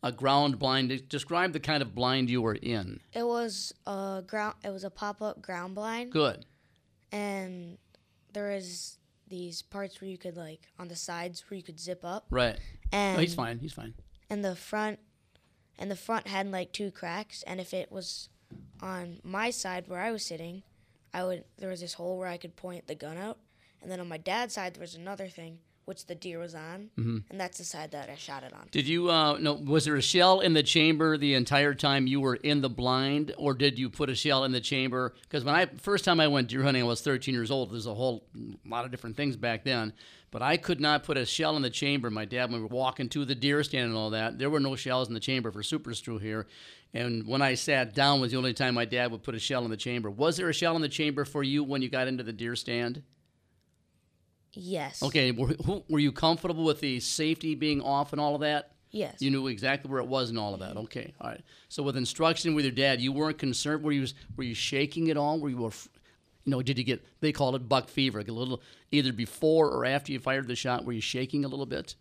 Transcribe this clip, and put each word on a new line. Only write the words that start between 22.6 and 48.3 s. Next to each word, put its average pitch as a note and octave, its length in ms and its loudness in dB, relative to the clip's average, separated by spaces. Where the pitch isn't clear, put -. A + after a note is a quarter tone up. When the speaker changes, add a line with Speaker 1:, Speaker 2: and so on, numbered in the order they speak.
Speaker 2:
the D#3 80 -8
gun D#3 220 -10
out. G#3 220 -8
And F3+ 100 -14
then F#3 80 -8
on F3 100 -10
my D#3+ 100 -8
dad's G#3+ 360 -2
side, F#3 200 -6
there D3 80 -14
was E3+ 120 -14
another F#3+ 320 -10
thing, E3 320 -16
which F#3 180 -12
the F3 100 -10
deer E3+ 240 -10
was E3+ 160 -10
on, E3+ 440 -12
Speaker 1:
Mm-hmm. A2+ 200 -2
Speaker 2:
and F#3+ 100 -10
that's - 160 -6
the F3+ 80 -12
side D#3 280 -8
that C#3+ 180 -10
I C#3 60 -12
shot C3+ 260 -10
it C3 100 -14
on. - 180 -18
Speaker 1:
Did C#3 160 0
you, F3 240 2
uh, D3+ 280 6
no, D3+ 160 2
was C#3+ 320 2
there D3+ 100 4
a C3+ 60 2
shell F#3 380 8
in F#3 120 6
the D3+ 100 8
chamber D#3 540 6
the C#3+ 180 4
entire C#3+ 380 6
time C#3 340 4
you C#3 140 2
were C3 140 4
in D3 260 2
the C3+ 80 0
blind, C3+ 720 2
or C#3+ 160 2
did B2+ 240 2
you B2+ 100 0
put C3+ 220 -2
a B2+ 40 -2
shell C3+ 300 4
in B2+ 80 0
the B2 80 2
chamber? B2+ 540 0
'Cause C3+ 140 -2
when D3 100 2
I, F3 100 6
first - 400 0
time E3+ 160 6
I D#3 80 8
went C3+ 200 4
deer C3 140 -2
hunting, C3 200 4
I A#2+ 40 2
was A#2 140 0
thirteen C3 340 0
years A#2 160 -2
old. C3 220 0
There's A2+ 140 -6
a A2 80 -6
whole A#2+ 320 -2
lot A#2 180 -4
of B2+ 60 -8
different A#2 260 -8
things C#3 200 0
back A2+ 280 -2
then, A#2 300 0
but A2 120 -6
I D3+ 160 2
could E3+ 220 0
not D3 240 2
put D3 120 -2
a B2+ 80 2
shell D#3 320 0
in C#3+ 60 0
the B2+ 80 0
chamber. C#3 400 0
My G#2+ 160 -4
dad, A#2+ 240 -2
when A#2 100 -4
we A2 80 -6
were B2 80 -4
walking B2+ 340 0
to D3 140 -2
the C3 100 -2
deer C#3+ 300 2
stand C3 220 0
and A2+ 100 0
all G#2+ 140 0
that, A2+ 280 -2
there C3+ 120 0
were D3+ 100 2
no C3+ 160 0
shells B2+ 320 0
in A#2 60 -4
the A2 60 -4
chamber B2+ 300 -2
for G#2 120 -8
Super C3 320 -4
Stew A2+ 240 -6
here. G#2+ 280 -4
And A#2 340 -2
when C3+ 140 2
I C3+ 100 4
sat B2+ 420 0
down C#3 240 6
was B2 140 2